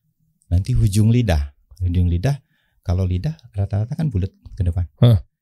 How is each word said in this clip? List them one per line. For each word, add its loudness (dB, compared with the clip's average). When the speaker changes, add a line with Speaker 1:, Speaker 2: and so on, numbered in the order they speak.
Speaker 1:
Nanti 0
ujung 2
lidah, 0
ujung 0
lidah, -2
kalau -2
lidah -4
rata-rata -4
kan -2
bulat -4
ke -6
depan. -2
Speaker 2:
Hah. 4